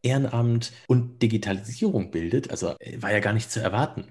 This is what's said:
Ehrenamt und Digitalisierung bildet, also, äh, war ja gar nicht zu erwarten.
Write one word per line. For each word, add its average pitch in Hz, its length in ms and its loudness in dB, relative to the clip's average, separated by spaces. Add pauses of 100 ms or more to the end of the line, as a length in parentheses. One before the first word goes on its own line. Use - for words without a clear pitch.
Ehrenamt 120 680 2 (160)
und 123 340 2
Digitalisierung 104 880 0
bildet, 85 400 -2
also, - 300 -4
äh, - 220 -12
war 101 100 0
ja 104 80 4
gar 104 140 0
nicht 110 160 -2
zu 113 100 -4
erwarten. 110 500 -2